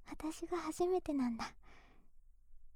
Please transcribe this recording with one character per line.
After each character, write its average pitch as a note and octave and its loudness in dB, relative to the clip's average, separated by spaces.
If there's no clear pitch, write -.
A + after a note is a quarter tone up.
私 D#4 -4
が F4+ 0
初 E4 4
め F4+ 6
て D#4 0
な C4 6
ん A3+ 0
だ。 A3+ -2